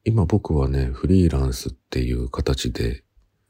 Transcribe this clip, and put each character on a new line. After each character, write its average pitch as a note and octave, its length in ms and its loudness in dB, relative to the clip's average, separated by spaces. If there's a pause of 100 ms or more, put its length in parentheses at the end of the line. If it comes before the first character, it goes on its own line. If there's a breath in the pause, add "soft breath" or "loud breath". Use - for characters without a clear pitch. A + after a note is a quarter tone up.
今 A2+ 220 2
僕 D#2+ 300 0
は C2+ 120 2
ね、 C2+ 200 0
フ B1+ 200 -4
リ F#2 220 6
ー - 20 -6
ラ C2+ 140 0
ン B1+ 80 -2
ス - 160 -10
っ - 20 -14
て - 300 -6
い B1 120 -2
う C#2+ 160 -4
形 C2+ 420 -2
で A#1+ 320 -4 (460)